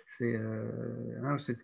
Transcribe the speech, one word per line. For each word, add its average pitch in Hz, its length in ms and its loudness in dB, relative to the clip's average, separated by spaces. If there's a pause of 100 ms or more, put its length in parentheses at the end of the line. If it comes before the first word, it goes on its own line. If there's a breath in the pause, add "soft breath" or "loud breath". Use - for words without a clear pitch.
c'est, 117 280 2
euh, 117 880 -2
hein, 139 160 4
c'est 120 260 0